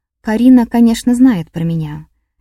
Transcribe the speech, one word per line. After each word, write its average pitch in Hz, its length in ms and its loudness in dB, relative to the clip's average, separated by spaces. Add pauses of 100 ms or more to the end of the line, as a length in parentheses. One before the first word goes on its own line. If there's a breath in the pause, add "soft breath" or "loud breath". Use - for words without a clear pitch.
(220)
Карина, 233 460 2
конечно, 240 480 0
знает 240 360 0
про 165 120 -8
меня, 156 440 -8 (340)